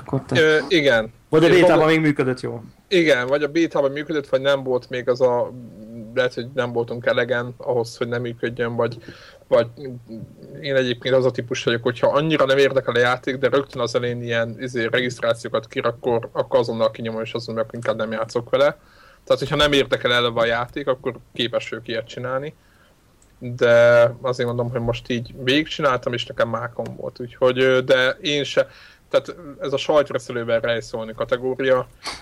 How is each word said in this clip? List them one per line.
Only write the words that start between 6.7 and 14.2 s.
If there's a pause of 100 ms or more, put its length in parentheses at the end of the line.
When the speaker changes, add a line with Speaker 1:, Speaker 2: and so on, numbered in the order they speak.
Speaker 2:
voltunk
elegen
ahhoz,
hogy
ne
működjön,
vagy, (500)
vagy (920)
én
egyébként
az
a
típus
vagyok,
hogyha
annyira
nem
érdekel
a
játék,
de
rögtön
az
elején